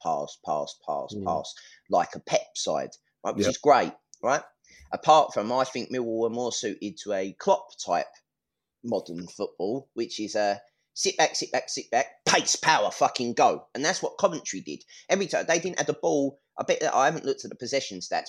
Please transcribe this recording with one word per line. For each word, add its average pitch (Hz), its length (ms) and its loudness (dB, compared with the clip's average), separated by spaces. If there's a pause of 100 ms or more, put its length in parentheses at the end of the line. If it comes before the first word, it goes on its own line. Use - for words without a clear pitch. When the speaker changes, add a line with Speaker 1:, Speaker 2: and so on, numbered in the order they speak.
Speaker 1:
pass, 76 420 -4
pass, 76 320 -4 (100)
pass, 71 280 -6
Speaker 2:
Mm. 101 100 -8
Speaker 1:
pass, 80 300 -4 (340)
like 87 260 2
a 78 60 -12
Pep - 360 -2
side, 69 340 -4 (340)
right? 104 100 -4
Which 98 120 0
Speaker 2:
Yep. - 60 2
Speaker 1:
is - 60 -6
great, 123 340 4 (300)
right? 127 200 0 (500)
Apart 156 400 6
from, 110 200 0
I 127 100 2
think 127 280 -4
Millwall 117 320 -2
were 117 80 2
more 117 220 -2
suited 101 520 -4
to 104 80 -4
a 95 260 -2
Klopp - 460 0
type 82 260 0 (720)
modern 90 460 -6
football, 104 680 -6
which 117 240 -6
is 107 160 -6
a 104 260 0 (340)
sit - 220 -2
back, - 200 2
sit - 160 -4
back, - 160 -4
sit - 240 -8
back, - 340 -2
pace, - 300 2
power, 113 340 4
fucking 120 440 0
go. 107 400 4
And 127 100 -4
that's 180 180 0
what - 160 -4
Coventry 160 420 0
did. - 220 -10 (260)
Every 190 200 2
time - 180 -2
they 165 140 2
didn't 180 180 -4
have 147 80 0
the 151 60 -2
ball, 147 480 0 (180)
I - 60 -4
bet 170 160 0
that, 156 140 0
I 127 100 6
haven't 156 200 0
looked 135 200 -4
at - 60 -12
the - 60 -12
possession 120 440 -4
stats, 82 280 -4